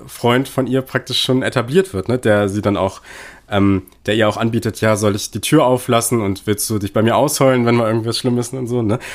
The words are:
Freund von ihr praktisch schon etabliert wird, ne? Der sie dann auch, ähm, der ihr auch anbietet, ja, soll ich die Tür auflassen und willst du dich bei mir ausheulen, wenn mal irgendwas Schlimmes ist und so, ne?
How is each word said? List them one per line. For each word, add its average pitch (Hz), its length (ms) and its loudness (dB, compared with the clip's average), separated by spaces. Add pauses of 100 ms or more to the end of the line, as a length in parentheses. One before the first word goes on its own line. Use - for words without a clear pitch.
Freund 123 420 0
von 127 180 -2
ihr 131 160 0
praktisch 127 400 -6
schon 127 200 0
etabliert 127 520 0
wird, 92 140 -4
ne? 117 100 0
Der 104 300 2
sie 101 140 -4
dann 101 140 0
auch, 95 240 -2 (500)
ähm, 98 320 2 (240)
der 104 80 0
ihr 110 140 2
auch 104 80 -2
anbietet, 113 460 -2
ja, 110 140 2
soll 104 200 0
ich - 140 -8
die 104 100 -8
Tür 151 240 4
auflassen 120 560 0
und 98 260 -4
willst 104 220 -2
du 110 100 -2
dich 98 140 -4
bei 110 100 2
mir 110 140 4
ausheulen, 131 480 2
wenn 120 120 4
mal 117 120 2
irgendwas 113 300 -2
Schlimmes 120 300 -2
ist - 60 -10
und 131 120 -6
so, 120 160 -2
ne? 110 160 0 (160)